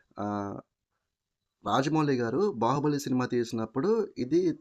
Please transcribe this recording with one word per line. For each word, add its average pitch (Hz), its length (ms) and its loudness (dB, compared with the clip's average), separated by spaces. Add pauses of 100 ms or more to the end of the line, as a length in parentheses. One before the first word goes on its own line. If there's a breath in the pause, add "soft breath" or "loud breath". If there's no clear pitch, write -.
(180 loud breath)
ఆహ్, 101 400 -6 (1040)
రాజమౌళి 143 500 2
గారు 120 260 0 (140)
'బాహుబలి' 139 440 2
సినిమా 131 280 0
తీసినప్పుడు 120 600 -2 (300)
ఇది 131 200 0 (220)